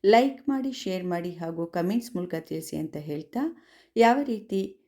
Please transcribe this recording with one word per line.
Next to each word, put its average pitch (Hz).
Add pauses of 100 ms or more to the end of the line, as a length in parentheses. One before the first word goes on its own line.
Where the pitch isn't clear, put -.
ಲೈಕ್ 247
ಮಾಡಿ, 269
ಶೇರ್ 185
ಮಾಡಿ 175 (100)
ಹಾಗೂ 165
ಕಾಮೆಂಟ್ಸ್ 180
ಮೂಲಕ 175 (140)
ತಿಳಿಸಿ 156
ಅಂತ 156
ಹೇಳ್ತಾ, 156 (520)
ಯಾವ 233
ರೀತಿ 214 (280)